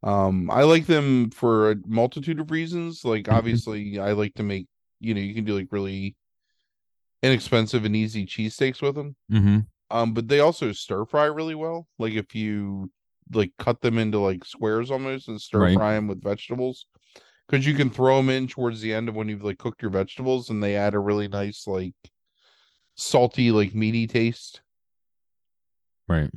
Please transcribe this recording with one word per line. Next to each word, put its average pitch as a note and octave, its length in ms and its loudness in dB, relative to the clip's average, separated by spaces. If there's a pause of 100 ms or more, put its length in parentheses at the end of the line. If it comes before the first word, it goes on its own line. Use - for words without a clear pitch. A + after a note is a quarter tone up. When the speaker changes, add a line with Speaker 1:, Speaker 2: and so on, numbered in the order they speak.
Speaker 1:
Um, F#2+ 480 2
I B2+ 120 4
like D#3+ 240 6
them C3+ 440 4
for A2 420 4
a G#2 40 0 (100)
multitude B2+ 540 -2
of D#3 100 -8
reasons. E3 540 -6
Like, A2 260 -2
Speaker 2:
Mm-hmm. A2 60 4
Speaker 1:
obviously, A2 640 -2
I G2+ 140 -2
like G#2 220 -2
to - 80 -8
make, G2 240 -4 (340)
you A2 140 -2
know, G2+ 60 -2
you G2+ 140 -6
can A2+ 100 -4
do, G#2 120 -2
like, F#2+ 160 -6
really G2 420 -6 (1080)
inexpensive A#2 640 2
and G#2+ 120 2
easy A2 300 -2
cheesesteaks A2 540 -4
with C#3+ 160 -2
'em. C#3+ 200 -10 (160)
Speaker 2:
Mm-hmm. G2+ 260 6 (320)
Speaker 1:
Um, A2+ 240 0
but A2+ 140 -2
they C#3+ 120 4
also D#3+ 320 2
stir G#2 340 -6
fry D3+ 200 2
really D#3+ 300 -4
well. E3 320 -8 (100)
Like, A2+ 160 -4
if G#2+ 200 -6
you, G2+ 580 -4 (400)
like, G#2 260 0
cut - 240 -2
them A#2 160 0
into, G#2+ 220 0
like, F#2+ 240 -2
squares A2+ 460 -4
almost C3+ 380 -6
and G#2+ 120 -10
stir - 200 0
Speaker 2:
Right. F#2 140 6
Speaker 1:
fry G#2+ 220 2
'em G#2+ 120 -4
with F#2+ 140 -8
vegetables, B2+ 640 -6 (640)
'cause C3+ 180 0
you D3+ 80 2
can C#3 160 2
throw C3 280 4
'em C3 120 4
in C3 180 -2
towards A#2 340 -4
the A2 120 -4
end A2+ 140 -4
of G#2+ 80 -6
when G#2+ 120 -4
you've, G#2 160 -8
like, G2+ 140 -4
cooked - 240 -8
your A2 100 -4
vegetables, B2 580 -2
and G#2+ 120 -2
they G2+ 140 0
add G2+ 180 0
a G#2 60 2
really G#2 280 0
nice, G2+ 380 -6
like, F#2 280 -6 (1000)
salty, B2 560 2
like, G#2 220 2
meaty A2+ 320 0
taste. - 560 -2 (1500)
Speaker 2:
Right. D#2 280 2